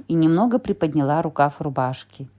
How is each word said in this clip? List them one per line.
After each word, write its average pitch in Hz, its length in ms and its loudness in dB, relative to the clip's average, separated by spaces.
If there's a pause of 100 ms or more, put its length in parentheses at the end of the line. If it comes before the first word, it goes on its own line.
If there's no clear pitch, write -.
и 165 80 -2
немного 170 460 4
приподняла 151 600 0
рукав 147 400 0
рубашки. 131 680 -6 (100)